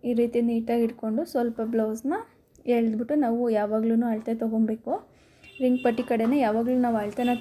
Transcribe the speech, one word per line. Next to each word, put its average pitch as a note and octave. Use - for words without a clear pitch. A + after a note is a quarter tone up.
ಈ A#3+
ರೀತಿ A#3+
ನೀಟಾಗಿ A#3
ಇಟ್ಕೊಂಡು A3+
ಸ್ವಲ್ಪ A#3+
ಬ್ಲೌಸ್‌ನ A3+
ಎಳೆದ್ಬಿಟ್ಟು A#3
ನಾವು A#3+
ಯಾವಾಗ್ಲೂ A3
ಅಳತೆ A3+
ತೊಗೊಬೇಕು. A3+
ರಿಂಗ್ B3+
ಪಟ್ಟಿ A#3+
ಕಡೆನೇ A#3
ಯಾವಾಗಲೂ A#3
ನಾವು A#3+
ಅಳತೆನ G#3